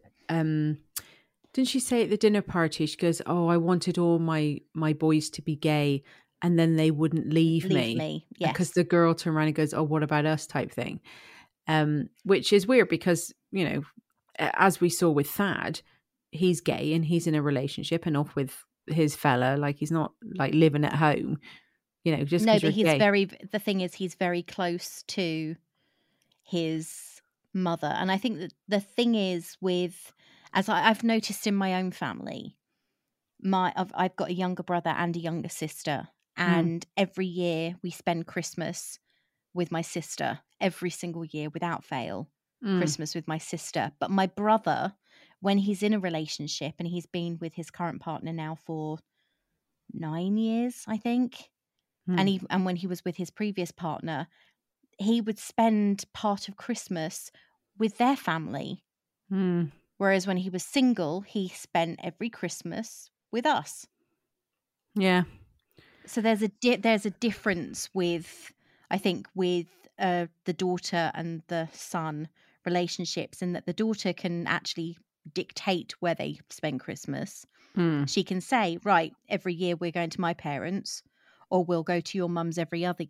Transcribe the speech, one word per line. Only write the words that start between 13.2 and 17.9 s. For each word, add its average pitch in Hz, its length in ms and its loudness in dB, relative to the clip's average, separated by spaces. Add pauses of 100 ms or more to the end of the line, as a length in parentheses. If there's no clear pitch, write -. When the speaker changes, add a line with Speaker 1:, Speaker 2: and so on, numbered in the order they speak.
Speaker 1:
you 190 180 0
know, 143 140 -2 (560)
a-, - 220 2
as 190 200 6
we 175 80 4
saw 170 220 4
with 143 180 2
Thad, 165 520 -2 (500)
he's 175 300 2
gay - 320 0
and 165 120 2
he's 165 220 2
in 156 80 2
a 151 60 2
relationship 143 640 -2